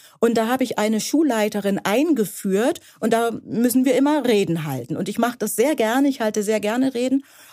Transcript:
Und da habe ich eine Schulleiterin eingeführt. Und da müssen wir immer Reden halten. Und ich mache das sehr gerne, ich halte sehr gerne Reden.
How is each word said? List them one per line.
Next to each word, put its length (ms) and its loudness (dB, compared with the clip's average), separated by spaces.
Und 200 2
da 100 0
habe 160 0
ich 140 -4
eine 220 0
Schulleiterin 800 0
eingeführt. 1040 0
Und 140 0
da 200 2
müssen 400 2
wir 120 4
immer 280 2
Reden 400 2
halten. 320 -6
Und 140 -4
ich 80 -6
mache 200 -2
das 180 -6
sehr 200 2
gerne, 320 2
ich 140 -2
halte 200 0
sehr 160 0
gerne 360 -2
Reden. 280 0